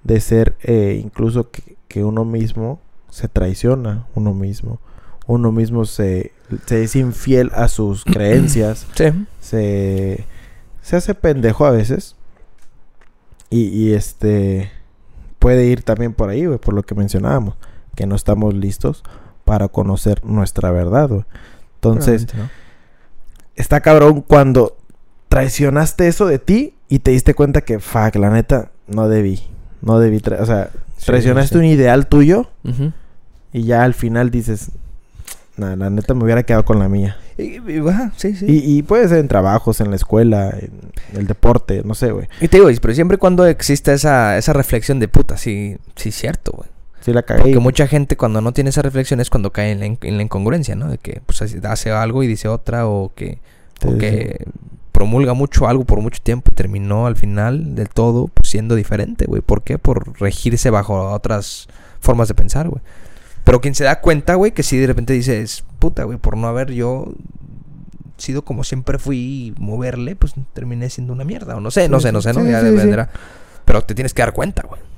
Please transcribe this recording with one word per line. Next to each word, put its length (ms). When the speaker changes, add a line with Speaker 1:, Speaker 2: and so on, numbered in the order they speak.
Speaker 1:
de 160
ser, 420
eh, 400
incluso 480
que, 260
que 160
uno 220
mismo 540
se 200
traiciona, 840
uno 200
mismo, 460
uno 260
mismo 340
se, 460
se 160
es 140
infiel 580
a 140
sus 360
<clears throat> 20
creencias. 880
Speaker 2:
Sí. 100
Speaker 1:
Se, 840
se 140
hace 180
pendejo 500
a 60
veces. 460
Y, 180
y, 240
este, 800
puede 280
ir 160
también 320
por 160
ahí, 160
güey, 120
por 160
lo 100
que 100
mencionábamos, 600
que 120
no 100
estamos 380
listos 480
para 240
conocer 560
nuestra 460
verdad, 400
güey. 140
Entonces, 520
Speaker 2:
Realmente 120
no. 120
Speaker 1:
está 260
cabrón 400
cuando 560
traicionaste 800
eso 180
de 120
ti 360
y 120
te 100
diste 240
cuenta 280
que, 180
fuck, 360
la 140
neta, 400
no 220
debí, 340
no 160
debí 220
tra-, 200
o 60
sea, 240
Speaker 2:
Sí, 100
Speaker 1:
traicionaste 480
Speaker 2:
sí. 40
Speaker 1:
un 60
ideal 420
tuyo 420
Speaker 2:
Ujú. 280
Speaker 1:
y 120
ya 180
al 120
final 360
dices, 400
"Nah, 180
la 160
neta 240
me 100
hubiera 200
quedado 200
con 140
la 100
mía". 280
Speaker 2:
Y, 200
y, 160
ajá, 280
sí, 200
sí. 100
Speaker 1:
Y, 320
y 60
puede 240
ser 100
en 80
trabajos, 540
en 100
la 60
escuela, 540
en 420
el 80
deporte, 580
no 100
sé, 180
güey. 160
Speaker 2:
Y 80
te 100
digo, 100
pero 140
siempre 220
y 20
cuando 280
exista 460
esa, 460
esa 140
reflexión 480
de, 80
"Puta, 280
sí, 420
sí, 160
cierto, 400
güey". 160
Speaker 1:
Sí 120
la 120
cagué. 180
Speaker 2:
Porque 160
mucha 300
gente 280
cuando 240
no 120
tiene 180
esa 120
reflexión 360
es 100
cuando 240
cae 200
en 80
la 60
in-, 160
en 160
la 40
incongruencia, 540
¿no? 120
De 100
que, 280
pues, 160
hace, 240
hace 240
algo 320
y 60
dice 180
otra, 400
o 300
que, 240
Speaker 1:
Sí, 80
Speaker 2:
o 60
Speaker 1:
sí, 40
Speaker 2:
que 460
Speaker 1:
sí. 60
Speaker 2:
promulga 400
mucho 340
algo 180
por 160
mucho 220
tiempo 300
y 20
terminó 540
al 80
final 580
del 140
todo, 400
pues, 220
siendo 260
diferente, 500
güey. 160
¿Por 220
qué? 140
Por 420
regirse 500
bajo 400
otras 560
formas 300
de 60
pensar, 340
güey. 120
Pero 180
quien 140
se 80
da 180
cuenta, 360
güey, 160
que 100
sí 160
de 80
repente 260
dices, 520
"Puta, 240
güey, 140
por 180
no 100
haber 260
yo 400
sido 280
como 180
siempre 380
fui 180
y 400
moverle, 560
pues, 200
terminé 360
siendo 240
una 120
mierda", 320
o 40
no 120
sé, 160
no 100
Speaker 1:
Sí, 60
Speaker 2:
sé, 60
Speaker 1:
sí, 20
Speaker 2:
no 100
sé, 100
¿no? 120
Speaker 1:
sí, 80
Speaker 2:
Ya 80
Speaker 1:
sí, 60
sí. 80
Speaker 2:
dependerá. 360
Pero 180
te 140
tienes 180
que 80
dar 100
cuenta, 360
güey. 120